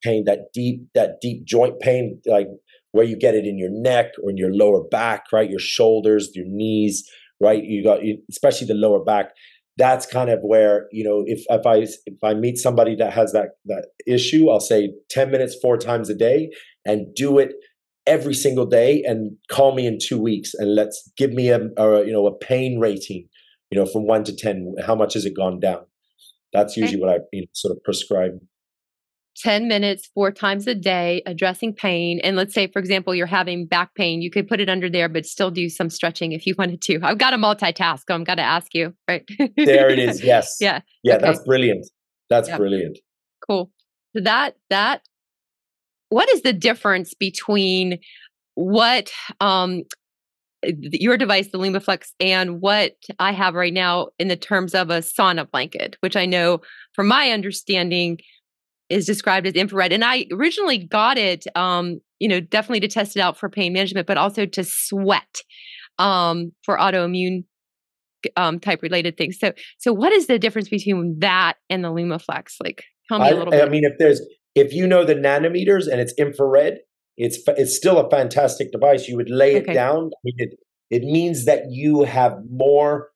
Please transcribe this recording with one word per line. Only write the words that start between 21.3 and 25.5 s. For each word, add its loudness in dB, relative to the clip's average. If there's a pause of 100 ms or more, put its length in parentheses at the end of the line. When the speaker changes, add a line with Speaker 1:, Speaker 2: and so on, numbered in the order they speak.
Speaker 1:
me -2
a, 4 (180)
a, 4
you -4
know, 2
a -2
pain -2
rating, -4 (420)
you -2
know, 2
from -4
one 2
to -10
ten, -6 (120)
how 0
much 0
has -4
it -6
gone -4